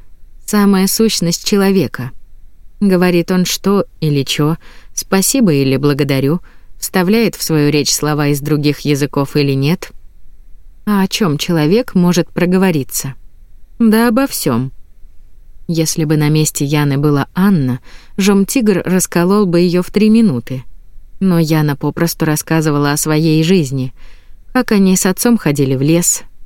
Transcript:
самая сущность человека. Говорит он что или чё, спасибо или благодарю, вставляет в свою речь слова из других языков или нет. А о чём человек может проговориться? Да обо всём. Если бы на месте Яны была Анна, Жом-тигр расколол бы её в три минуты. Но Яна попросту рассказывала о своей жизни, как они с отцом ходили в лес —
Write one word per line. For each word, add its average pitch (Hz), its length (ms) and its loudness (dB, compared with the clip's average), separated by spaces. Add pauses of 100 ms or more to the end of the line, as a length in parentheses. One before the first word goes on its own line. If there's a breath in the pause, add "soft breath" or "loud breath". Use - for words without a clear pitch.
(460)
самая 202 400 2
сущность 185 600 0
человека. 190 640 0 (680)
Говорит 180 500 2
он 180 140 0
что 196 400 0 (160)
или 147 220 0
чё, 151 340 0 (380 soft breath)
спасибо 196 580 0
или 135 240 2
благодарю, 139 640 0 (380 soft breath)
вставляет 208 560 0
в - 80 -12
свою 147 280 2
речь 147 220 0
слова 147 360 -2
из 143 120 0
других 147 400 -2
языков 143 560 -2
или 143 160 2
нет. 139 380 -2 (960)
А 202 160 2
о 190 60 0
чём 160 280 -2
человек 170 580 0
может 175 360 2
проговориться? 175 840 0 (640)
Да 226 300 4
обо 254 180 2
всём. 131 460 -2 (960)
Если 160 360 -2
бы 156 120 2
на 151 140 2
месте 156 340 0
Яны 143 320 0
была 143 380 0
Анна, 156 460 2 (360 soft breath)
Жом-тигр 196 680 2
расколол 185 580 2
бы 175 160 2
её 180 220 2
в - 80 -10
три 214 180 2
минуты. 156 560 2 (560)
Но 185 180 2
Яна 151 380 2
попросту 165 480 -2
рассказывала 151 680 0
о 151 40 -2
своей 156 480 2
жизни, 135 480 0 (640 soft breath)
как 247 180 0
они 190 240 4
с - 80 0
отцом 226 320 2
ходили 143 400 0
в 131 60 -4
лес — 170 420 2 (220)